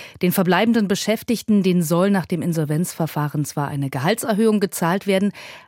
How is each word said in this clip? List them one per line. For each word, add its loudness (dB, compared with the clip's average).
Den 2
verbleibenden 2
Beschäftigten, 0
denen 4
soll 2
nach 2
dem -4
Insolvenzverfahren -2
zwar -6
eine -4
Gehaltserhöhung 0
gezahlt -2
werden, 2